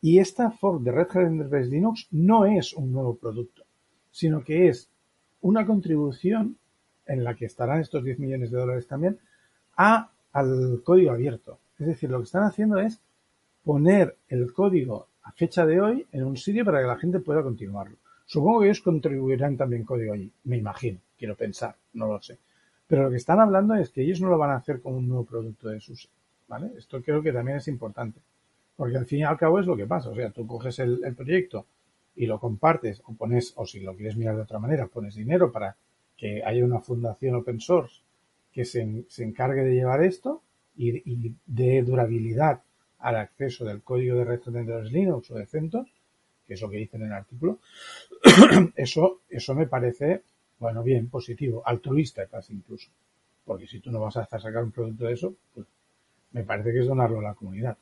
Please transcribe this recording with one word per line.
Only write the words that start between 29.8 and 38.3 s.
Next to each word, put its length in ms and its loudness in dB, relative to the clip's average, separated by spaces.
pasa, 240 -4
o 40 -10
sea, 160 -4
tú 160 -10
coges 320 -10
el, 260 -2
el 100 -6
proyecto 520 -4
y 100 -2
lo 120 -4
compartes, 680 -2
o 80 -14
pones, 420 -2
o 100 -10
si 140 -16
lo 140 -12
quieres 220 -10
mirar 200 -4
de 60 -6
otra 160 -10
manera, 300 -2
pones 260 -12
dinero 360 0
para 240 -8
que 280 -8
haya 200 0
una 160 0
fundación 540 -6
open 260 -6
source 420 -2